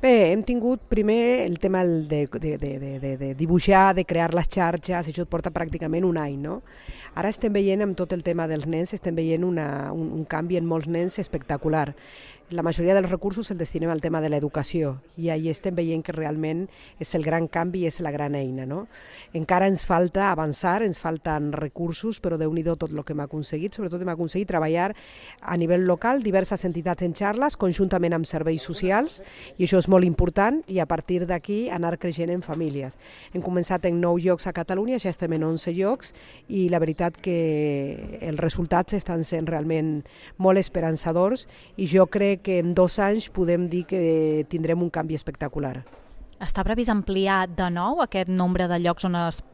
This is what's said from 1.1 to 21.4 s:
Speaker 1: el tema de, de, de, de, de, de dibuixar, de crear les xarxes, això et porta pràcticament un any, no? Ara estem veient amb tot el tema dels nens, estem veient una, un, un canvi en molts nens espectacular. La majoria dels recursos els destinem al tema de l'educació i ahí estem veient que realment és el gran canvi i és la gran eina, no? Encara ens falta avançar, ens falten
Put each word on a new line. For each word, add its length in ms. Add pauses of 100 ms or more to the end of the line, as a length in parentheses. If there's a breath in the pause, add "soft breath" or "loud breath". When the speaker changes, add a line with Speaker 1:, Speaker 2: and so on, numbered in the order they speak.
Speaker 1:
el 120
tema 260
de, 440
de, 300
de, 220
de, 200
de, 180
de 160
dibuixar, 640
de 100
crear 300
les 160
xarxes, 580
això 140
et 80
porta 240
pràcticament 500
un 160
any, 160
no? 220 (560 loud breath)
Ara 160
estem 240
veient 260
amb 140
tot 180
el 140
tema 240
dels 160
nens, 260
estem 220
veient 320
una, 480
un, 240
un 80
canvi 320
en 80
molts 240
nens 320
espectacular. 680 (600 loud breath)
La 80
majoria 320
dels 160
recursos 400
els 80
destinem 320
al 140
tema 180
de 80
l'educació 600 (260)
i 160
ahí 160
estem 240
veient 320
que 80
realment 540 (340 loud breath)
és 160
el 80
gran 240
canvi 320
i 80
és 60 (100)
la 80
gran 240
eina, 320
no? 140 (500 loud breath)
Encara 320
ens 240
falta 400
avançar, 560
ens 160
falten 540